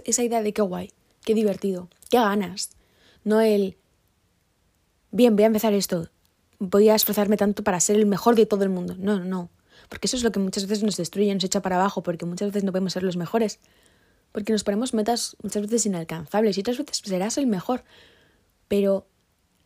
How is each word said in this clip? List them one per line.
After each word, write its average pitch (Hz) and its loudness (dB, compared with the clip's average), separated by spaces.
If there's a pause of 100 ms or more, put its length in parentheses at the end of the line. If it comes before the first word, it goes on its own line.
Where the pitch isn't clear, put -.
esa 240 -2
idea 233 0
de, 214 -2
"Qué 214 0
guay, 185 -4 (320)
qué 226 0
divertido, 190 -2 (200)
qué 233 4
ganas". 202 0 (520)
No 214 2
el, 202 2 (1300)
"Bien, 220 6
voy 208 4
a 220 8
empezar 220 2
esto. 180 -2 (480)
Voy 202 4
a 214 6
esforzarme 208 2
tanto 208 0
para 185 0
ser 208 2
el 220 4
mejor 208 4
de 220 6
todo 202 0
el 196 2
mundo". 180 -4
No, 190 -2
no, 175 -6
no. 185 -6 (400)
Porque - -8
eso 262 -4
es 240 -4
lo 226 2
que 202 -2
muchas 196 -2
veces 208 -2
nos 208 -2
destruye, 196 0
nos 185 -2
echa 190 0
para 185 -2
abajo, 190 0
porque 170 -6
muchas 180 -6
veces 202 -4
no 190 0
podemos 185 -2
ser 180 -6
los 180 -2
mejores. 202 -2 (720)
Porque 220 -4
nos 208 0
ponemos 214 -2
metas 226 -2
muchas 208 -6
veces 220 0
inalcanzables 180 -2
y 202 -2
otras 240 -4
veces - -6
serás 190 -4
el 285 0
mejor. 240 -2 (840)
Pero 196 0 (600)